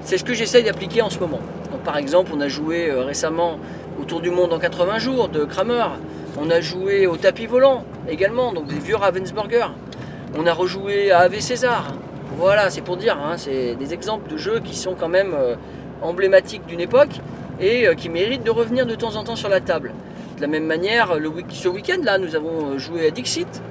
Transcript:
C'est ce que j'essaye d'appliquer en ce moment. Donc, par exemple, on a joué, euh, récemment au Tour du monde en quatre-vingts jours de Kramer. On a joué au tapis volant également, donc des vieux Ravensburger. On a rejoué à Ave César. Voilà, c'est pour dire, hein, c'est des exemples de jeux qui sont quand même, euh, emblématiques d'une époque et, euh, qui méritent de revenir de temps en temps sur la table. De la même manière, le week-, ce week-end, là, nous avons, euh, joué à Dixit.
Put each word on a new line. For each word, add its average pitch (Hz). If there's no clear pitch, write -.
C'est 185
ce 165
que 247
j'essaye 233
d'appliquer 208
en 202
ce 165
moment. 170
Donc, -
par 151
exemple, 165
on 143
a 143
joué, 156
euh, 131
récemment 160
au 135
Tour 170
du 170
monde 175
en 160
quatre-vingts 175
jours 240
de 151
Kramer. 220
On 151
a 170
joué 190
au 170
tapis 190
volant 254
également, 208
donc 151
des 151
vieux 170
Ravensburger. 202
On 156
a 170
rejoué 196
à 175
Ave 180
César. 233
Voilà, 196
c'est 156
pour 180
dire, 196
hein, 151
c'est 131
des 139
exemples 175
de 156
jeux 202
qui -
sont 185
quand 165
même, 185
euh, 123
emblématiques 185
d'une 170
époque 254
et, 220
euh, 170
qui 170
méritent 214
de 226
revenir 233
de 226
temps 220
en 214
temps 180
sur 151
la 190
table. 151
De -
la 143
même 156
manière, 180
le 156
week-, 165
ce -
week-end, 214
là, 202
nous 170
avons, 156
euh, 139
joué 160
à 156
Dixit. 254